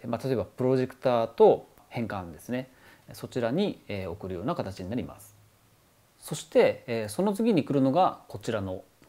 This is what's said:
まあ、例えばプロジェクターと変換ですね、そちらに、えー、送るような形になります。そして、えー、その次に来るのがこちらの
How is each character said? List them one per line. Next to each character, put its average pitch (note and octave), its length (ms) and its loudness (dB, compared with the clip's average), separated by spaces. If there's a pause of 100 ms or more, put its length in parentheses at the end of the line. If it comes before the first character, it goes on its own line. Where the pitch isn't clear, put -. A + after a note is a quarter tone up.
ま A#2+ 160 -4
あ、 C#3 60 -4
例 C3 60 0
え - 20 0
ば G2+ 80 0
プ - 220 -4
ロ C3 120 4
ジ B2+ 60 2
ェ B2 40 -2
ク - 100 -16
タ A#2+ 260 2
ー A#2 40 -2
と - 400 6 (200)
変 A#2 200 -6
換 F#2+ 240 -8
で D#2+ 80 -18
す - 100 -14
ね、 B2 200 -6 (440)
そ - 140 -12
ち - 140 -6
ら A2+ 80 0
に、 F3+ 380 -2
え G2 200 -8
ー、 E2+ 40 -6
送 G2 160 -10
る F#2 80 -8
よ E2+ 60 -8
う G2+ 40 -6
な D#3+ 80 -2
形 G2 300 -8
に F2+ 60 -8
な A2 60 -4
り A2+ 80 -4
ま - 160 -16
す。 - 160 -20 (840)
そ - 160 -10
し - 80 -8
て、 E3+ 420 4
え A2+ 200 -4
ー、 G#2 40 -8
そ F3 140 -2
の G#3 100 0
次 A3 200 2
に D#3 100 4
来 - 100 -6
る C#3 80 2
の C3 120 4
が F3 340 2
こ - 100 -14
ち - 140 -6
ら G#2+ 100 -2
の F#2 220 -8 (260)